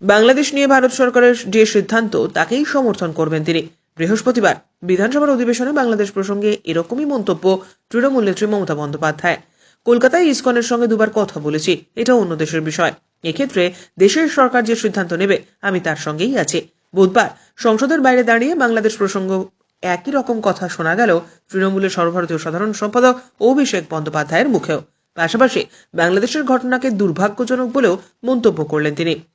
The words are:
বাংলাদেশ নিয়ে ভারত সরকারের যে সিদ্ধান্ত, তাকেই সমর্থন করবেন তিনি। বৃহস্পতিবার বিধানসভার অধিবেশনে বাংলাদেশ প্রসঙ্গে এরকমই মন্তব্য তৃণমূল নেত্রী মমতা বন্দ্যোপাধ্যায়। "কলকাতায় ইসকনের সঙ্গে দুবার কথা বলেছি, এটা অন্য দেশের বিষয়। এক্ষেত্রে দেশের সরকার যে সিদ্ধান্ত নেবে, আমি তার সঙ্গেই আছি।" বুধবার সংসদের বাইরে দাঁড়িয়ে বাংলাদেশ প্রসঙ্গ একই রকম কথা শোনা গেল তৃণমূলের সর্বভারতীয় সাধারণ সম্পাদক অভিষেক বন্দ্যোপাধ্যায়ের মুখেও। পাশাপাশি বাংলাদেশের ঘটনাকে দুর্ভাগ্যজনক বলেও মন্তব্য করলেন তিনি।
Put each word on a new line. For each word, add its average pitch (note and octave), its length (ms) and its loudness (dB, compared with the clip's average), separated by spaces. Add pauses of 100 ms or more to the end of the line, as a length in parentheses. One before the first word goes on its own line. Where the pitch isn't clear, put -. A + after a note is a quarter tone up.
বাংলাদেশ A#3 500 4
নিয়ে C#4 140 2
ভারত C4 240 4
সরকারের B3 440 4 (120)
যে A3 180 4
সিদ্ধান্ত, G#3+ 600 0
তাকেই A3 380 -2
সমর্থন G#3+ 460 -2
করবেন D#3 320 -2
তিনি। D#3+ 240 -2 (300)
বৃহস্পতিবার G#3 580 0 (260)
বিধানসভার A3 480 0
অধিবেশনে B3 420 0
বাংলাদেশ A3+ 400 0
প্রসঙ্গে G3+ 520 -2
এরকমই E3+ 420 -4
মন্তব্য F#3+ 560 -2 (280)
তৃণমূল B3 340 2
নেত্রী G3+ 240 -2
মমতা G3 280 -2
বন্দ্যোপাধ্যায়। D3+ 600 -2 (480)
"কলকাতায় B3+ 380 4
ইসকনের B3 380 2
সঙ্গে A#3+ 260 0
দুবার G#3+ 220 2
কথা G#3 300 -2
বলেছি, D3+ 460 -2 (100)
এটা A#3 180 2
অন্য F#3 220 2
দেশের D#3+ 260 -4
বিষয়। D#3 320 -2 (300)
এক্ষেত্রে F3+ 500 -2 (260)
দেশের C#4+ 300 4
সরকার B3 340 2
যে A3+ 120 0
সিদ্ধান্ত G3 380 -4
নেবে, F#3+ 280 0 (200)
আমি G3 180 -2
তার D#3 160 -4
সঙ্গেই E3+ 420 -4
আছি।" E3+ 240 -2 (340)
বুধবার F#3+ 340 2 (260)
সংসদের B3+ 460 0
বাইরে B3+ 220 4
দাঁড়িয়ে A#3 320 2
বাংলাদেশ A3+ 420 0
প্রসঙ্গ F#3+ 480 -2 (360)
একই F3+ 300 -4
রকম B3 300 -2
কথা F#3 280 -2
শোনা E3 260 -2
গেল E3 240 2 (320)
তৃণমূলের F#3+ 380 0
সর্বভারতীয় E3+ 500 -2
সাধারণ F3 340 -4
সম্পাদক B3 460 0 (200)
অভিষেক A#3 500 2
বন্দ্যোপাধ্যায়ের D#3 600 -2
মুখেও। E3 320 -2 (340)
পাশাপাশি A#3 500 0 (280)
বাংলাদেশের G3 500 0
ঘটনাকে B3+ 460 0
দুর্ভাগ্যজনক G#3 840 -2
বলেও A3+ 260 2 (260)
মন্তব্য A#3 400 0
করলেন D3+ 320 -2
তিনি। E3 240 -2 (160)